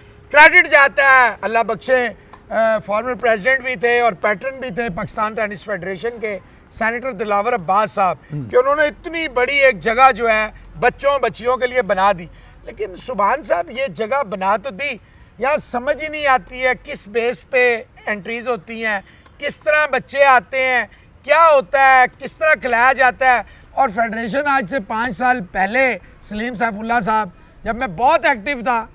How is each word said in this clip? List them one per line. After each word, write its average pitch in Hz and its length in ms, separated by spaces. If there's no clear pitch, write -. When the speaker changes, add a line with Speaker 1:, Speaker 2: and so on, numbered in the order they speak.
Speaker 1:
क्रेडिट 320 360
जाता 277 420
है, 254 340
अल्लाह 226 200
बख्शे, 226 520
अ, 220 360
फॉर्मर 226 280
प्रेसिडेंट 240 500
भी 254 100
थे 240 260
और 226 120
पैटर्न 233 460
भी 254 120
थे 233 180
पाकिस्तान 214 460
टेनिस 208 280
फेडरेशन 190 460
के, 214 300
सेनेटर 233 400
दिलावर 208 420
अब्बास 196 380
साहब, 185 260
Speaker 2:
हम्म। 143 160
Speaker 1:
कि 98 100
उन्होंने 285 300
इतनी 320 400
बड़ी 254 260
एक 269 260
जगह 233 320
जो 226 160
है 214 260
बच्चों 277 420
बच्चियों 233 360
के 247 100
लिए 247 140
बना 196 320
दी। 170 160
लेकिन 226 300
सुभान 240 460
साहब, 330 280
ये 269 180
जगह 220 360
बना 196 340
तो 262 140
दी, 254 280
यहाँ 285 160
समझ 254 440
ही 311 80
नहीं 302 160
आती 254 340
है 254 160
किस - 340
बेस 233 420
पे 247 220
एंट्रीज 220 400
होती 226 340
हैं, 214 220
किस - 220
तरह 302 240
बच्चे 277 380
आते 262 340
हैं, 254 320
क्या 302 200
होता 269 420
है, 262 200
किस - 280
तरह 311 200
खिलाया 247 380
जाता 254 380
है। 233 140
और 262 140
फेडरेशन 226 500
आज 269 280
से 269 100
पाँच 220 340
साल 247 280
पहले 208 540
सलीम 214 600
सैफुल्ला 226 460
साहब, 214 300
जब 220 100
मैं 233 200
बहुत 302 300
एक्टिव 269 360
था 233 340